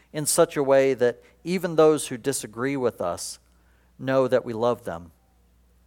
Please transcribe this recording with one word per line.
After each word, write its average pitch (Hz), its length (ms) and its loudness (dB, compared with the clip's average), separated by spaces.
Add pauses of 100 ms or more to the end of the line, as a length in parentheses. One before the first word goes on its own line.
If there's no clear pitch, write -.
(120)
in 151 140 -6
such - 300 2
a 147 80 0
way 135 300 4
that 120 280 0 (220)
even 175 320 -4
those 156 320 4
who 131 100 -8
disagree 127 600 -4
with 120 240 -2
us - 380 -6 (580)
know 131 300 0
that 120 180 2
we 120 80 -8
love 117 300 -2
them? 85 280 -10 (760)